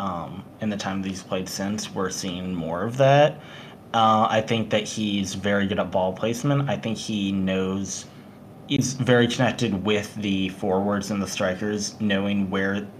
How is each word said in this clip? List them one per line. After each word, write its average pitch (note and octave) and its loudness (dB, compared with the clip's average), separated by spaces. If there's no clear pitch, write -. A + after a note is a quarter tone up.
um, F2+ -6
in G#2+ -2
the G2+ -2
time G2 -4
that F#2+ -6
he's F#2+ -8
played F#2 -4
since, G2+ -6
we're F#2 -2
seeing F#2 -6
more E2+ -4
of A#2+ -4
that. C#3+ 6
Uh, A2 6
I A2 2
think A2 0
that G#2+ 2
he's G2+ -2
very G2+ 0
good G2 -2
at F2 -2
ball F#2 2
placement. C#3 0
I G#2 0
think G#2+ -4
he G2+ -2
knows, F#2+ 0
he's C3 0
very A#2+ 6
connected A2 0
with G#2 0
the G2 0
forwards G2+ -2
and G2+ -2
the F2+ -4
strikers, G#2 -2
knowing G2+ 0
where, G2 0